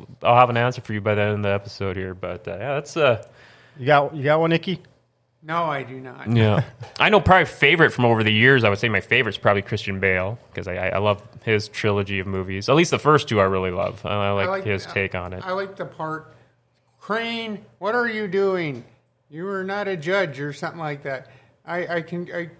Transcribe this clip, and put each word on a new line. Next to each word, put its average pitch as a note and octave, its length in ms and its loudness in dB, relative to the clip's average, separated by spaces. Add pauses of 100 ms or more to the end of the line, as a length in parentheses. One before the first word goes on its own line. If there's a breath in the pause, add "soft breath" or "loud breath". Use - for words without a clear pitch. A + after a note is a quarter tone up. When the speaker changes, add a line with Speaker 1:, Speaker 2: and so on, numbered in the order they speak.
(240)
Speaker 1:
I'll A#2+ 120 6
have B2 140 8
an A#2 80 0
answer A#2+ 240 0
for - 120 -8
you G#2 80 -4
by G#2+ 140 2
the G#2 60 2
end G#2 160 0
of G#2 60 -4
the G2+ 60 0
episode G2 480 -4
here. F#2+ 180 -8
But, F2+ 320 -10
uh, F2+ 40 -8
yeah, A2 240 -6
that's, D#3+ 220 -8
uh, C3 260 4 (540 soft breath)
Speaker 2:
You B2+ 80 -8
got, C#3+ 300 4
you C#3 80 -8
got D3 160 2
one, E3 100 2
Nikki? E3 320 -2 (600)
Speaker 3:
No, E3 220 -4
I C#3+ 200 -4
do C3 180 -14
not. B2+ 280 -12
Speaker 1:
Yeah. A2 340 4 (180)
Speaker 3:
<laughs> - 180 -12
Speaker 1:
I D#3 100 4
know G3+ 120 6
probably F3+ 240 6
favorite D3 480 4
from B2 100 0
over A2+ 220 4
the G#2+ 60 2
years, A#2 340 6
I G#2+ 40 6
would G2 100 0
say A#2+ 100 0
my G2+ 100 2
favorite's A#2 380 0
probably G2+ 240 4
Christian G2 400 -6
Bale, F#2+ 360 0 (160)
'cause F#2+ 140 -10
I, A2 80 -6
I, F#2 140 -4
I - 80 -2
love G2+ 240 0 (220)
his G#2+ 260 0
trilogy G2+ 500 -2
of F#2+ 80 -6
movies. F#2+ 400 -6
At C3 80 4
least E3+ 160 2
the B2+ 80 0
first D3 300 2
two G#2+ 100 2
I F#2+ 60 6
really F#2+ 260 0
love. G2 340 -6
I, - 40 -6 (180)
I G2+ 40 0
like G2 160 0
Speaker 3:
I - 40 -2
like, G3 140 -4
Speaker 1:
his G2 200 -4
Speaker 3:
uh, - 80 -14
Speaker 1:
take G2 220 -2
on F2+ 160 -8
it. F2+ 140 -12
Speaker 3:
I F#3 80 -6
like G3 240 -8
the E3+ 80 -8
part, D#3 500 -10 (640 soft breath)
"Crane, A3+ 640 -6 (160)
what G#3 160 -2
are A#3+ 120 0
you G#3+ 200 -4
doing? F3 560 0 (460)
You E3 180 -10
are F#3+ 160 -6
not G3 240 -4
a F#3+ 80 -4
judge," D#3+ 460 -2
or D3 100 -6
something D#3+ 280 -10
like D3 240 -8
that. C3+ 240 -8 (380 soft breath)
"I, E3+ 220 -6
I E3+ 140 -4
can, F3 320 -8
I E3+ 160 -8 (100)